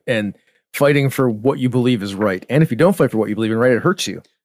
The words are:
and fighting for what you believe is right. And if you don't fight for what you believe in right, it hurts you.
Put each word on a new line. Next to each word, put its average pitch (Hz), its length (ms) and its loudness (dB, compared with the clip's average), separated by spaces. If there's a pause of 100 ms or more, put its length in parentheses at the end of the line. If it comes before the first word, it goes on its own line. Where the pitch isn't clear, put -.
and 107 280 -2 (380)
fighting 143 380 2
for 127 180 0
what 117 300 -2
you 127 100 0
believe 120 340 0
is 98 120 -6
right. 95 340 -2
And 151 140 2
if 156 80 0
you 117 80 -4
don't 185 180 4
fight 147 140 2
for 110 80 -2
what 107 100 0
you 104 60 -4
believe 110 180 -2
in 113 60 -2
right, 123 140 4
it 107 100 0
hurts 180 240 -2
you. - 160 -10 (220)